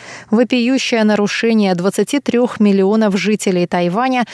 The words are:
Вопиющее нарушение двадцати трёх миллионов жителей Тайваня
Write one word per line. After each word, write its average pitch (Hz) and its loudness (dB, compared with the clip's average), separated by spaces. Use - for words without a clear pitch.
Вопиющее 240 0
нарушение 208 0
двадцати 196 -2
трёх 240 -2
миллионов 202 2
жителей 180 0
Тайваня 220 -2